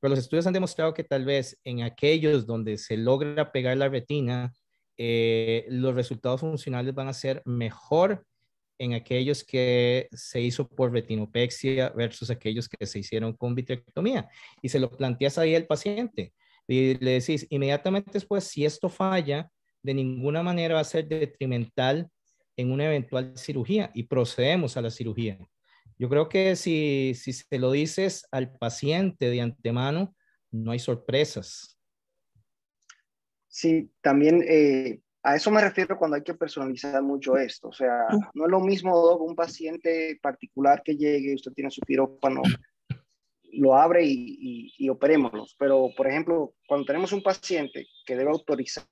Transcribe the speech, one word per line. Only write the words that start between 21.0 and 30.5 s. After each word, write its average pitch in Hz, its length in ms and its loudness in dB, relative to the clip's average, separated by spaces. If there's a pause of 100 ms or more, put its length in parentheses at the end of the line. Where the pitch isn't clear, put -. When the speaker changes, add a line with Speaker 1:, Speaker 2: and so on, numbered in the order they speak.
Speaker 1:
detrimental 139 1000 -2 (460)
en 123 160 -2
una 139 140 0
eventual 131 520 -2
cirugía", 156 560 -2
y 117 100 -6
procedemos 131 760 0
a 127 40 -4
la 117 100 -4
cirugía. 110 460 -6 (640)
Yo 123 60 -4
creo 147 220 2
que 190 260 4
si, 147 580 0
si 123 200 -8
se - 260 -6
lo 127 140 2
dices 160 580 -2
al 131 260 -6
paciente 147 720 -2
de 120 120 0
antemano, 127 720 -2 (340)